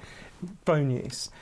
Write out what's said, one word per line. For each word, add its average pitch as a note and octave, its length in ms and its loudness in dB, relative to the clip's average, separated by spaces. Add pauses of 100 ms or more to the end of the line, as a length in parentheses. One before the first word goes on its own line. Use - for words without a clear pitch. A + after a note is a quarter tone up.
(640)
phone D3 240 6
use. - 400 -2 (120)